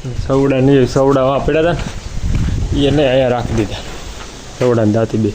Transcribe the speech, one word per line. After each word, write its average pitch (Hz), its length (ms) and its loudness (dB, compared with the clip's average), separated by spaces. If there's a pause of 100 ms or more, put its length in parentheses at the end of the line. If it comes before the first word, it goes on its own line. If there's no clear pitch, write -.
સવડા 135 580 0
નહીં, 135 260 4
સવડા 135 380 2
વાં 135 160 0
પડ્યા 147 200 0
હતા 170 120 2 (1000)
ને, 143 140 2
એને 139 220 4
અહીંયા 127 200 2
રાખી 117 280 -2
દીધા. 104 240 -4 (800)
સવડા 120 260 2
ને 104 80 2
દાંતી 110 240 0
બે. 107 180 0